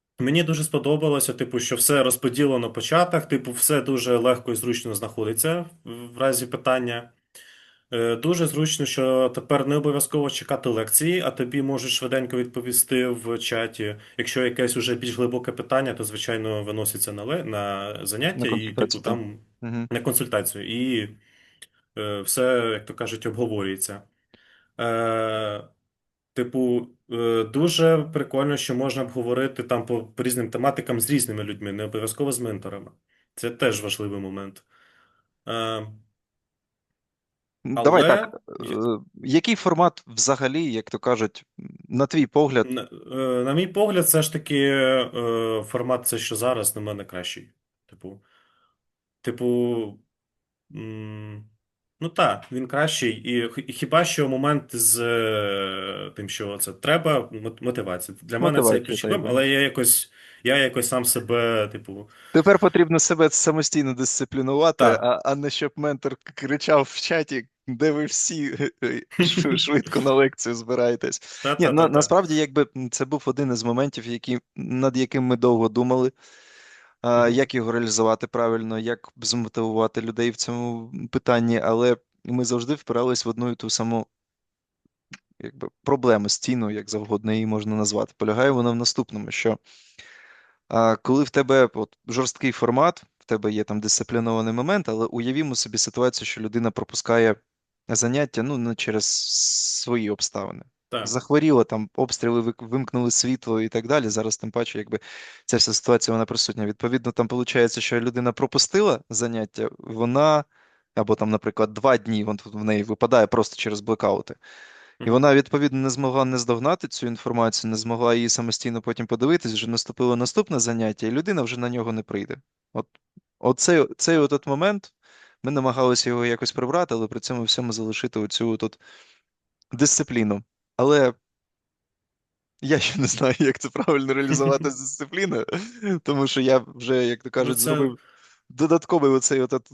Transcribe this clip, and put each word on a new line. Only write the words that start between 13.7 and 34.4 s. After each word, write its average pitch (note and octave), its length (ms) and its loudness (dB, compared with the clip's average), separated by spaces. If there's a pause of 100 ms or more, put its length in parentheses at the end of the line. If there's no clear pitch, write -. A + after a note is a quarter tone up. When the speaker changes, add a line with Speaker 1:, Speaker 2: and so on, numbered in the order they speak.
Speaker 1:
Якщо B2+ 280 -2
якесь B2 320 0
уже A#2 180 0
більш A#2+ 220 -6
глибоке B2 340 -2
питання, C3 420 -2
то, G#2+ 100 -8
звичайно, G#2+ 600 -4
виноситься G#2+ 500 -4
на G#2 100 -10
ле-, D3+ 200 -4
на G2+ 600 -6
заняття B2+ 340 -4
Speaker 2:
На B2 80 -2
Speaker 1:
і, A2 260 -4
типу, G#2+ 260 -2
Speaker 2:
консультацію, - 40 -16
так. A#2 140 -2
Speaker 1:
там G#2+ 220 -10 (220)
Speaker 2:
Мгм. A#2 300 -6
Speaker 1:
на A#2 100 -4
консультацію. A2 680 -2 (340)
І, G#2 80 -6 (880)
е, G#2 240 -6
все, B2 520 0
як G#2+ 120 -8
то - 80 -14
кажуть, A2+ 320 -8
обговорюється. G2+ 760 -4 (800)
Е, A2+ 840 -2 (720)
типу, B2 540 -2 (260)
е, A#2 300 0
дуже D#3+ 680 2
прикольно, C#3+ 440 0
що C3+ 180 -4
можна C3 280 -2
обговорити B2 600 -2
там A#2 220 -2
по, A#2 200 -2
по - 180 -6
різним B2 260 -2
тематикам B2 520 -2
з - 80 -2
різними A#2 340 0
людьми, G2+ 280 -8
не G2+ 120 -6
обов'язково A2 480 -4
з B2 80 -4
менторами. G2+ 520 -10 (440)
Це A#2 160 -6
теж A2 320 0
важливий G2+ 360 -6
момент. G2 440 -12 (840)